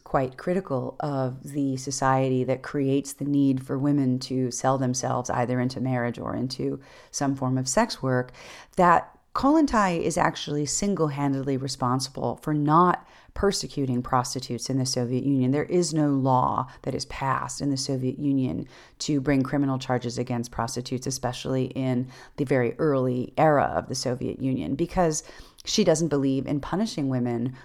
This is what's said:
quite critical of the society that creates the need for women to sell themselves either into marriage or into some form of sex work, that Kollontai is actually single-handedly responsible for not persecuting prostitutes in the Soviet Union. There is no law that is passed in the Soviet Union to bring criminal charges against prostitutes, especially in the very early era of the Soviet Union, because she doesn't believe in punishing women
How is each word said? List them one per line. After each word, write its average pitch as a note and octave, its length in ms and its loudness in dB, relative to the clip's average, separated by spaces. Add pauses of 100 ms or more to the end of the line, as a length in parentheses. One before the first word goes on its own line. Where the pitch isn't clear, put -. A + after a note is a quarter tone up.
quite C3 340 -2
critical C#3+ 600 -2
of C3+ 420 -2
the C#3 360 -2
society C3 640 2
that B2+ 180 0
creates C#3 520 0
the C#3 120 -8
need C#3 400 2
for C#3 140 -4
women C3+ 400 2
to B2+ 320 -2
sell C3 260 2
themselves B2+ 540 -2
either B2 280 0
into B2 220 -2
marriage B2 380 -2
or - 160 -4
into C3+ 440 -4 (300)
some C#3 260 -2
form C3 220 0
of C3 100 -2
sex - 360 0
work, B2+ 300 0 (420)
that F3 420 4 (160)
Kollontai B3 640 4
is - 180 0
actually D3+ 500 0
single-handedly C#3+ 920 0
responsible C3 840 -2
for D#3 100 -2
not D#3 540 4 (280)
persecuting C3+ 640 0
prostitutes B2 680 -2
in C3 100 0
the B2+ 60 0
Soviet B2 380 -2
Union. C3+ 280 2
There D3 120 2
is F3 300 0
no D3+ 160 2
law C3 580 2 (140)
that C3+ 140 -6
is - 100 -6
passed C3 560 -4
in C#3+ 80 -2
the C#3 80 -2
Soviet C3 420 -4
Union C#3 480 0 (300)
to C#3+ 240 -2
bring C3+ 220 2
criminal C3+ 340 0
charges B2 400 -2
against B2 340 -4
prostitutes, B2 560 -4
especially C3 600 -4
in C3 420 -2 (260)
the D3 80 -2
very B2+ 360 2
early C3 580 0
era C#3+ 380 4
of G#2 120 -2
the B2 80 -6
Soviet B2 460 -4
Union, C3 340 -2
because E3+ 480 0 (400)
she - 200 2
doesn't E3 260 4
believe C3+ 380 0
in D3 120 -2
punishing E3 480 -4
women B2 580 -2